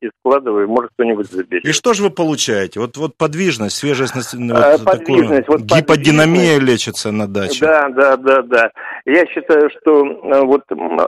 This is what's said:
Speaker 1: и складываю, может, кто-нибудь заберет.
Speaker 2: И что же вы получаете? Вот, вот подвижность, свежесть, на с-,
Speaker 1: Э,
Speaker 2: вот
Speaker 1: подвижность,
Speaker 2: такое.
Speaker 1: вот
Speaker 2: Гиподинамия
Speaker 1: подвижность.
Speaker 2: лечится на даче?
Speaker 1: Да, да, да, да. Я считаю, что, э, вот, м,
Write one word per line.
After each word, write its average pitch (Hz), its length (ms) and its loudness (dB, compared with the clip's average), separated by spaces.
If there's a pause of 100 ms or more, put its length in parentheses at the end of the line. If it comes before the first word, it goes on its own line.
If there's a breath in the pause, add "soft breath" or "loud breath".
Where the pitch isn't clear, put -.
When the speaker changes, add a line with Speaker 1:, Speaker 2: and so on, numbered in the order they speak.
Speaker 1:
и 117 60 -6 (120)
складываю, 123 480 0
может, 120 260 -2
кто-нибудь 110 360 -2
заберет. 90 340 -6
Speaker 2:
И 151 80 -2
что 233 220 0
же 196 100 -4
вы 190 60 2
получаете? 120 680 -4
Вот, 117 160 -8
вот 147 200 -8
подвижность, 151 600 -4
свежесть, 135 380 -2
на 127 80 -6
с-, - 120 -12
Speaker 1:
Э, 123 420 2
Speaker 2:
вот 110 80 -4
Speaker 1:
подвижность, 143 640 0
Speaker 2:
такое. 151 120 2
Speaker 1:
вот - 40 -6
Speaker 2:
Гиподинамия 156 960 2
Speaker 1:
подвижность. 139 40 0 (240)
Speaker 2:
лечится 110 260 -8
на 107 140 -4
даче? 98 380 -4
Speaker 1:
Да, 151 240 2
да, 135 280 2
да, 131 260 2
да. 120 280 2 (340 loud breath)
Я 160 220 2
считаю, 151 440 2
что, 147 360 2
э, 143 380 0
вот, 135 260 2
м, 85 380 -4